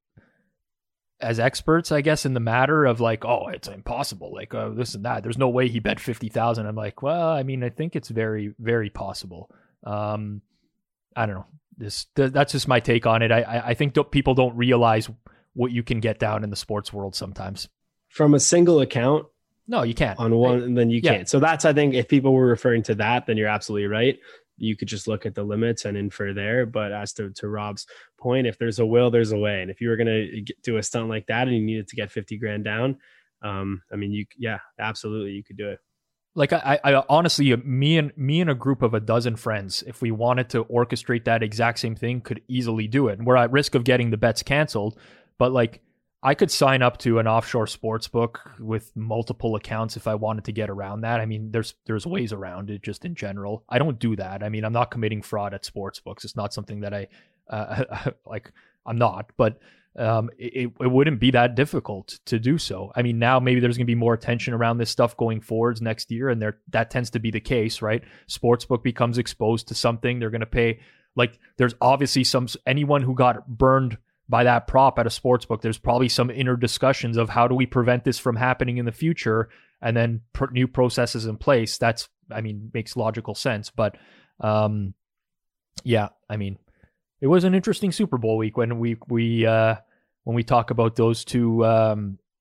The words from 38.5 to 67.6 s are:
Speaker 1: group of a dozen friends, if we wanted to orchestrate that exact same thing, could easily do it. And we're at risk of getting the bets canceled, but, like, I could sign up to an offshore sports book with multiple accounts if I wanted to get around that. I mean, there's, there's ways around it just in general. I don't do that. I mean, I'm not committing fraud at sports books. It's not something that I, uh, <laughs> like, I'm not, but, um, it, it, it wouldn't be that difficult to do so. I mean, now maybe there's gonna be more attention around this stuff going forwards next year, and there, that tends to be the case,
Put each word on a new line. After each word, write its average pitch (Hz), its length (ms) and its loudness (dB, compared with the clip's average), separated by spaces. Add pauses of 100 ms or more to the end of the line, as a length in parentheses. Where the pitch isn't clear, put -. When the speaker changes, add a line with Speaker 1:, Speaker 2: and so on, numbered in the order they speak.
Speaker 1:
group 127 280 -2
of 113 100 2
a 110 60 2
dozen 117 360 0
friends, 101 500 -6
if 120 160 -12
we 117 100 -2
wanted 123 400 0
to 113 140 0
orchestrate 120 600 -2
that 113 180 2
exact 113 360 -2
same 113 160 -4
thing, 120 260 -4
could - 260 -10
easily 113 400 -2
do 131 200 2
it. 101 100 -2
And 117 100 -4
we're 127 80 8
at 120 160 6
risk 143 220 2
of 120 100 4
getting 123 280 2
the 107 60 0
bets 110 260 0
canceled, 117 540 0 (420)
but, 127 120 4
like, 120 300 0 (420)
I 139 120 4
could 180 160 2
sign 135 320 4
up 123 160 2
to 113 180 2
an 110 100 2
offshore 113 380 2
sports 110 420 -6
book 117 320 -2 (200)
with 110 360 -8
multiple 113 600 -4
accounts 110 420 -6
if 110 100 -6
I 110 60 0
wanted 107 320 -4
to 107 60 -8
get 104 180 -4
around 98 320 -8
that. 117 180 -2
I 110 60 -4
mean, 110 260 -6
there's, 113 220 -2 (140)
there's 110 180 -4
ways 170 260 -4
around 98 380 -10
it 104 140 -10
just - 220 -12
in 175 100 -8
general. 101 520 -10
I 123 120 0
don't 139 180 0
do 113 200 -2
that. 98 260 -10
I 104 60 -4
mean, 107 140 -6
I'm 110 80 -2
not 117 200 0
committing 110 320 -4
fraud 101 320 -6
at - 100 -14
sports 98 340 -12
books. - 240 -16
It's - 120 -14
not 101 180 -6
something 104 280 -10
that 101 120 -8
I, 101 140 -8 (420)
uh, - 680 -6
<laughs> - 80 -20
like, - 260 -14 (340)
I'm 117 140 -6
not, 98 360 0
but, 110 240 0 (380)
um, 113 400 0
it, 117 180 -12
it, 123 240 -4
it 127 120 2
wouldn't 135 280 4
be 123 120 4
that 120 240 4
difficult 117 720 -4
to 117 120 0
do 139 200 2
so. 98 360 -8
I 123 60 0
mean, 120 160 0
now 123 220 4
maybe 127 200 4
there's 120 180 2
gonna 123 80 0
be 117 100 2
more 117 180 4
attention 120 400 -2
around 117 240 0
this 117 140 -2
stuff 120 260 0
going 113 240 -2
forwards 113 400 0
next 113 300 -6
year, 123 180 -4
and 117 100 0
there, 107 200 -4 (100)
that 113 220 0
tends 123 180 -4
to 120 100 -4
be 110 120 -2
the 107 100 -4
case, 113 400 -2